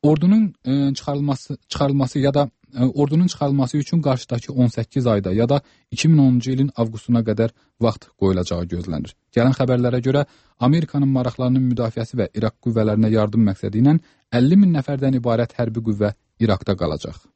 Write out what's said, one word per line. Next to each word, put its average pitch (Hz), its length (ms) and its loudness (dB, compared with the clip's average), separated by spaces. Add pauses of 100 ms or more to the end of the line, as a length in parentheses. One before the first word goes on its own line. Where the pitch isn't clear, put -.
Ordunun, 175 520 2 (100)
e, 139 300 0
çıxarılması, 143 640 -6 (120)
çıxarılması 139 500 0
ya 139 160 0
da, 143 160 0 (240)
e, 123 100 -2
ordunun 143 420 2
çıxarılması 139 520 0
üçün 156 240 -2
qarşıdakı 127 500 -4
on 127 140 2
səkkiz 117 400 -2
ayda 98 260 0
ya 113 160 2
da 139 120 2 (300)
iki - 180 0
min 160 100 6
onuncu 127 320 4
ilin 131 260 0
avqustuna 117 440 -2
qədər 113 340 -2 (260)
vaxt 113 380 -2
qoyulacağı 90 560 -2
gözlənir. 85 400 -8 (220)
Gələn 127 180 2
xəbərlərə 123 480 0
görə 135 240 0 (320)
Amerikanın 143 500 0
maraqlarının 127 640 -2
müdafiəsi 117 480 -6
və 101 160 -2
İraq 110 320 -4
qüvvələrinə 110 480 2
yardım 107 340 2
məqsədi 98 340 -4
ilə 151 140 4 (360)
əlli 131 260 4
min 190 160 4
nəfərdən 135 480 -2
ibarət 117 360 -2
hərbi 117 280 -4
qüvvə 104 280 -2 (260)
İraqda 101 360 0
qalacaq. 76 400 -6 (200)